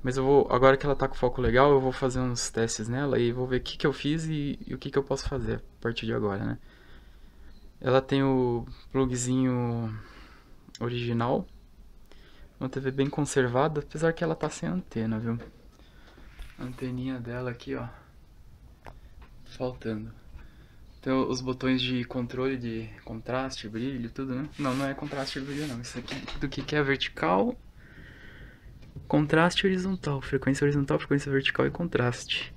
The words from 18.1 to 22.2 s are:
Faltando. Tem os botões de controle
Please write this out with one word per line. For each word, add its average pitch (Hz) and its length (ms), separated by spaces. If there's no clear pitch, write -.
Faltando. 113 680
Tem 131 120
os 127 280
botões 127 400
de 127 240
controle 127 520